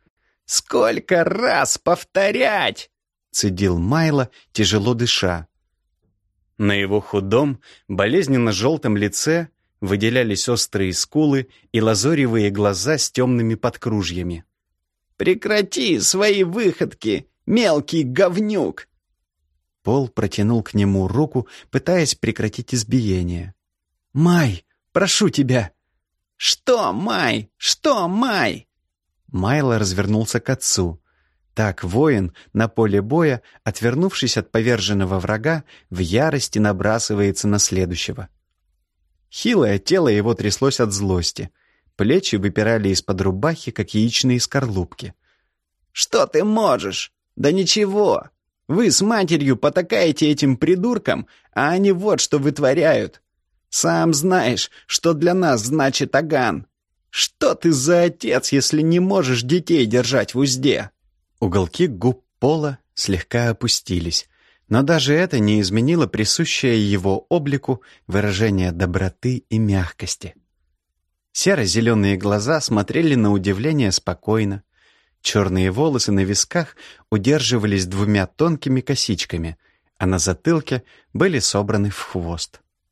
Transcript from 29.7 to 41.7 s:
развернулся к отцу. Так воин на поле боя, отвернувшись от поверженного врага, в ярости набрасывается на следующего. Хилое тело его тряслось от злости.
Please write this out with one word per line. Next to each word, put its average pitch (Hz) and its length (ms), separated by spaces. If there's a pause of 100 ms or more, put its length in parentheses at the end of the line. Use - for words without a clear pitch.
развернулся 104 640
к - 80
отцу. 92 500 (540)
Так 107 320
воин 101 480 (220)
на 110 120
поле 104 360
боя, 139 400 (200)
отвернувшись 123 760
от 98 120
поверженного 101 680
врага, 110 460 (260)
в 90 80
ярости 117 600
набрасывается 104 880
на 104 120
следующего. 92 720 (1000)
Хилое 139 480
тело 165 300
его 104 240
тряслось 120 480
от 107 140
злости. 92 560 (460)